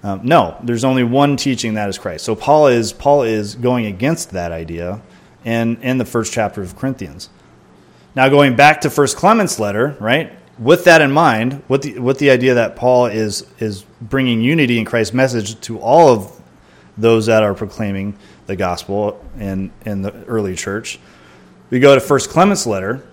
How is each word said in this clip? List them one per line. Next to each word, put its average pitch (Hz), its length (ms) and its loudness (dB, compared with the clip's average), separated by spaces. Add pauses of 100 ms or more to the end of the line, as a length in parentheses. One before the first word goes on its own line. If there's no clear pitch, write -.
Um, 98 200 -6
no, 123 400 2
there's 120 200 -4
only 131 200 0
one 139 340 2
teaching, 117 380 -4
that 104 140 -4
is 92 80 -8
Christ. 85 280 -10
So 110 100 -2
Paul 147 320 4
is, 117 260 0
Paul 143 300 0
is 107 320 -4
going 123 300 -2
against 113 460 -4
that 87 200 -6
idea 85 500 -8 (420)
in, 117 400 -2
in 131 140 -2
the 120 80 -2
first 110 280 -4
chapter 104 280 -4
of 90 140 -12
Corinthians. 95 540 -10 (840)
Now, 131 140 2
going 139 260 4
back 151 260 6
to 151 80 -2
First 139 260 0
Clement's 208 440 0
letter, 110 400 -2
right? 123 340 -2 (260)
With 160 240 4
that 165 180 8
in 139 100 2
mind, 139 560 0
with 135 160 0
the, 131 160 -10
with 127 200 -2
the 143 100 4
idea 127 260 4
that 113 200 0
Paul 123 300 4
is, 107 420 -4 (120)
is 104 240 -6 (180)
bringing 120 400 0
unity 127 380 2
in 107 60 -2
Christ's 113 280 -2
message 117 480 -2
to 113 180 -12
all 143 300 6
of 104 320 -2 (560)
those 110 300 2
that 110 140 4
are 104 120 0
proclaiming 101 640 -8 (300)
the 98 80 -6
gospel 98 680 -6 (160)
in, 95 320 -8 (140)
in 101 160 -6
the 98 120 -8 (120)
early 104 300 -4
church, 104 440 -10 (680)
we 127 100 0
go 139 160 8
to 131 60 2
First 135 280 0
Clement's 185 380 2
letter 104 460 -6